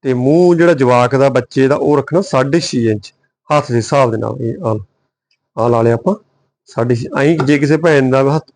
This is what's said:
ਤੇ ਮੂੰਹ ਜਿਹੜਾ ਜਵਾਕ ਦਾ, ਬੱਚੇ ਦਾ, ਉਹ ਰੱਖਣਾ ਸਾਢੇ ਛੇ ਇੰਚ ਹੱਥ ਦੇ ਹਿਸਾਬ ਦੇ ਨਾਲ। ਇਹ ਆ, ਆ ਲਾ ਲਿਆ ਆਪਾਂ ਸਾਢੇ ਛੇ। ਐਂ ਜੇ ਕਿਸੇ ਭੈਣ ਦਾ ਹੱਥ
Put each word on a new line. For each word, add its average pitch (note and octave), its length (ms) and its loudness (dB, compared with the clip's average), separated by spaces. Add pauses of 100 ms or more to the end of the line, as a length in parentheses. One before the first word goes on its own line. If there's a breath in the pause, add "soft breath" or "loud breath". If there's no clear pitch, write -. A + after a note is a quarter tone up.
ਤੇ C3 120 -2
ਮੂੰਹ E3 420 2
ਜਿਹੜਾ E3+ 180 2
ਜਵਾਕ B2 420 2
ਦਾ, C3+ 140 2
ਬੱਚੇ C3 380 0
ਦਾ, C#3+ 80 2
ਉਹ D3 220 0
ਰੱਖਣਾ D3+ 240 -2
ਸਾਢੇ C#3+ 380 -2
ਛੇ A#2+ 320 -2
ਇੰਚ G#2 220 -8 (380)
ਹੱਥ D3 200 -2
ਦੇ A#2+ 60 0
ਹਿਸਾਬ B2 340 0
ਦੇ A2 60 -4
ਨਾਲ। A2 240 -8
ਇਹ A#2 140 -6 (100)
ਆ, A2 100 -2 (800)
ਆ A#2 100 0
ਲਾ A#2 140 2
ਲਿਆ A#2 120 2
ਆਪਾਂ F#3 220 -2 (500)
ਸਾਢੇ A#2+ 300 -2
ਛੇ। A#2 120 -8 (120)
ਐਂ D3 260 0
ਜੇ C#3+ 140 2
ਕਿਸੇ D3+ 180 0
ਭੈਣ D3 320 2
ਦਾ C3+ 260 0
ਹੱਥ - 200 -8